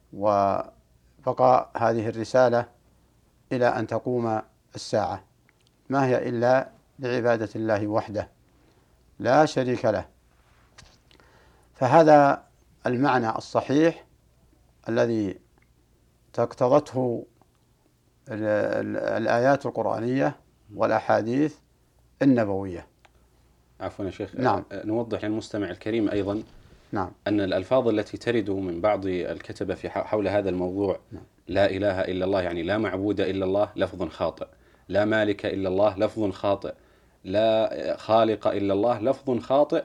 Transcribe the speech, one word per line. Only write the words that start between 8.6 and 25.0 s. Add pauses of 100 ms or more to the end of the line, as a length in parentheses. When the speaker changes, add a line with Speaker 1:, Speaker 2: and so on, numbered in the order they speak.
Speaker 1:
لا
شريك
له. (1700)
فهذا (440)
المعنى
الصحيح (840)
الذي (920)
تقتضته (1040)
ال-،
ال-،
الآيات
القرآنية (380)
والأحاديث (640)
النبوية. (960)
Speaker 2:
عفوًا
يا
شيخ،
Speaker 1:
نعم.
Speaker 2:
آه،
نوضح